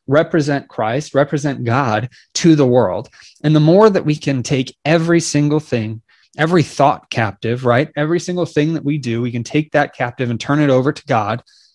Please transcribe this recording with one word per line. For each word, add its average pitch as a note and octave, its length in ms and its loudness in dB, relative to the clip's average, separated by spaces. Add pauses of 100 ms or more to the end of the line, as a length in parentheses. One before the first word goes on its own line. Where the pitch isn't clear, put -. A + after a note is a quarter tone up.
represent D3 600 0
Christ, A#2+ 460 -4
represent C#3 500 -2
God A#2 460 -2 (260)
to E3 200 4
the D3 100 4
world. A#2 440 0 (340)
And D#3 120 2
the D3+ 40 4
more F3+ 300 6
that F#3+ 160 0
we D3+ 100 0
can C#3 260 -4
take B2+ 420 -4
every E3 360 2
single D3 400 0
thing, A2+ 420 -6 (360)
every D#3+ 260 2
thought - 460 0
captive, A#2 560 -4
right? A#2+ 300 2
Every D#3 240 -2
single F3+ 260 -4
thing D3+ 280 -2
that D3+ 120 -6
we D3 120 -2
do, A#2+ 240 -4
we B2 100 -4
can A#2+ 120 -6
take D3+ 280 -4
that D3 240 -2
captive B2 340 -4
and A2+ 100 -4
turn C#3+ 200 -2
it D3 100 2
over C3 220 2
to - 140 -10
God, A2+ 380 -2 (320)